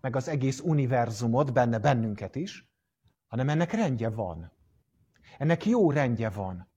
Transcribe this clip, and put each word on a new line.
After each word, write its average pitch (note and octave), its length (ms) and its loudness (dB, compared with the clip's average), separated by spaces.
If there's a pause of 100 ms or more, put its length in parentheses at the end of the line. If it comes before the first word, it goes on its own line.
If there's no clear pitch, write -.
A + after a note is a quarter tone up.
meg C3 160 -4
az C3 120 -4
egész C3+ 320 -2
univerzumot, B2 920 2
benne A#2+ 260 2
bennünket A2 580 -2
is, - 340 -10 (560)
hanem B2+ 220 -2
ennek E3 240 0
rendje C3 360 0
van. F2 440 -8 (840)
Ennek E3 280 2
jó G#3+ 240 4
rendje A#2+ 400 0
van. F#2 460 -8